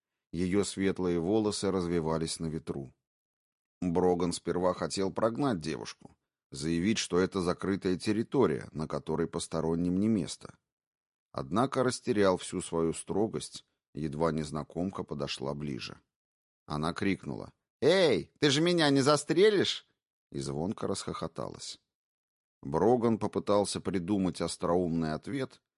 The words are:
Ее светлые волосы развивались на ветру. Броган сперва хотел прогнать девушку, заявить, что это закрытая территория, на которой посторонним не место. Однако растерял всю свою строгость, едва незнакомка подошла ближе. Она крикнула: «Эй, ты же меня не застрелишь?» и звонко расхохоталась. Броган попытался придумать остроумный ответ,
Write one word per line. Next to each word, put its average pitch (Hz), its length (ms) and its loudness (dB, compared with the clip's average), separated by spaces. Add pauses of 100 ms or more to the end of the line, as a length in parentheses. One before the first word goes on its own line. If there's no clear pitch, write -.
(300)
Ее 90 320 2
светлые 92 560 0
волосы 101 540 0
развивались 82 680 0
на 82 80 -4
ветру. 71 480 -8 (840)
Броган 90 520 2
сперва 87 420 0
хотел 92 380 -2
прогнать 117 480 0
девушку, 71 560 -8 (360)
заявить, 85 460 0
что - 200 0
это 92 220 2
закрытая 90 580 0
территория, 101 720 0
на 76 160 -6
которой 78 400 -2
посторонним 85 720 -2
не 101 80 0
место. - 500 -4 (760)
Однако 110 500 -2
растерял 104 540 2
всю 92 240 -6
свою 82 320 0
строгость, - 720 -4 (260)
едва 78 380 -2
незнакомка 78 720 -4
подошла 71 500 -6
ближе. 71 480 -8 (640)
Она 76 260 -2
крикнула: 73 580 -4 (300)
«Эй, 147 580 4
ты 147 120 4
же 135 100 2
меня 170 300 4
не 139 100 6
застрелишь?» 151 840 4 (460)
и - 80 -8
звонко 71 480 -4
расхохоталась. 80 920 -8 (840)
Броган 107 560 4
попытался 101 600 0
придумать 92 600 -2
остроумный 85 720 0
ответ, 123 460 -8 (180)